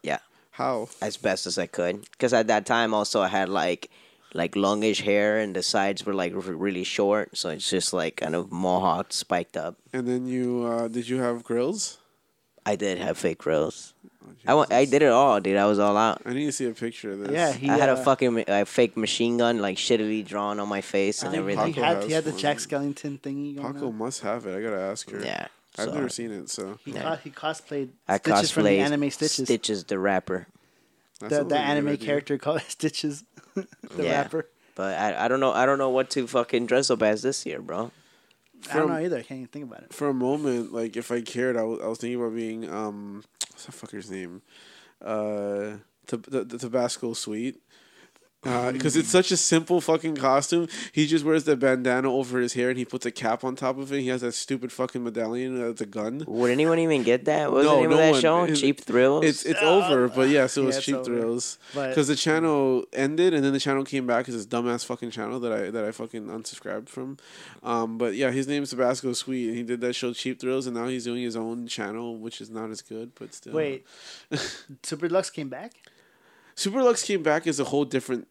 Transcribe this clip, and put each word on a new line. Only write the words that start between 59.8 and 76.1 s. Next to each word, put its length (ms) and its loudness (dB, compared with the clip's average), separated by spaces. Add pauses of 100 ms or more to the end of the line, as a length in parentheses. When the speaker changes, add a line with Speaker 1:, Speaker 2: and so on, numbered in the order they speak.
Speaker 2:
over, 240 4
but 220 4
yes, 260 4
it 60 2
was 140 2
Speaker 3:
yeah, 20 0
it's 80 -4
Speaker 2:
Cheap 80 0
Speaker 3:
over. 100 -4
Speaker 2:
Thrills. 540 -2 (160)
Speaker 3:
But 200 -2
Speaker 2:
'Cause 140 4
the 80 2
channel 800 2
ended 400 4
and 100 2
then 80 4
the 80 0
channel 240 0
came 220 -4
back 200 2
as 80 -8
this 120 -6
dumbass 400 -2
fucking 240 -8
channel 300 -8
that 120 -4
I, 160 -4
that 160 -4
I 60 -4
fucking 380 -12
unsubscribed 600 -10
from. 300 -12 (440)
Um, 360 -2
but 160 0
yeah, 160 0
his 180 -2
name's 220 -4
Tabasco 420 0
Sweet 360 -4
and 100 -4
he 60 -4
did 180 -4
that 100 0
show 220 -4
Cheap 260 -6
Thrills 260 -2
and 80 -6
now 140 -4
he's 160 -6
doing 200 -4
his 120 -6
own 300 -6
channel, 500 -8
which 240 -12
is 80 -16
not 220 -8
as 100 -12
good, 360 -12
but 180 -16
still. 180 -16
Speaker 3:
Wait. 320 -4 (460)
Speaker 2:
<laughs> 520 -8
Speaker 3:
Super 260 -6
Deluxe 200 2
came 220 -10
back? 220 -14 (840)